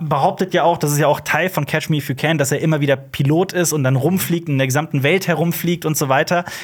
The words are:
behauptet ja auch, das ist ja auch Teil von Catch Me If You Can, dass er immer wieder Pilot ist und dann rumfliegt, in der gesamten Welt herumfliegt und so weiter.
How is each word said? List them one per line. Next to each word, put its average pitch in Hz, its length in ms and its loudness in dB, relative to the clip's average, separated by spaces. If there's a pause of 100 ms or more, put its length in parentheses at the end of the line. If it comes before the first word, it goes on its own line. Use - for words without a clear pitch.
behauptet 170 540 0
ja 165 80 4
auch, 170 160 2
das 147 140 0
ist 143 60 0
ja 147 80 4
auch 143 140 2
Teil 160 300 0
von 147 160 -2
Catch - 240 -2
Me 151 80 2
If 135 100 -6
You 135 60 -2
Can, 151 240 0
dass 139 120 0
er 143 100 -2
immer 156 200 0
wieder 139 160 4
Pilot 147 560 0
ist 170 220 0
und 143 100 0
dann 131 100 2
rumfliegt, 170 540 0
in 139 80 0
der 135 100 2
gesamten 143 360 0
Welt 180 260 2
herumfliegt 170 560 -2
und 156 140 -2
so 143 100 0
weiter. 160 380 0 (180)